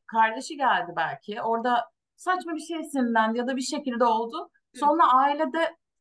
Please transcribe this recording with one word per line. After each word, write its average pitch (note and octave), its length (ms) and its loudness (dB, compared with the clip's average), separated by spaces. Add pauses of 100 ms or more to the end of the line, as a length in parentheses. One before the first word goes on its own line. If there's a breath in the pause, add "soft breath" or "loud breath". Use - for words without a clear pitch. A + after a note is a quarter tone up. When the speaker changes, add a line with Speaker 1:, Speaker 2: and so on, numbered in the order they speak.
Speaker 1:
kardeşi A3+ 500 0
geldi F#3 400 0
belki. E3 440 -6
Orada A#3 480 0 (260)
saçma F4 400 -4
bir D#4 60 -6
şey D#4+ 220 -8
sinirlendi A#3 540 0
ya A#3+ 100 -2
da C4 80 -2
bir C4 60 -4
şekilde B3+ 440 -2
oldu. A#3 440 -2 (260)
Speaker 2:
Hı. B3+ 40 -18
Speaker 1:
Sonra D4 340 6
aile C#4+ 400 2
de E4 220 -2 (260)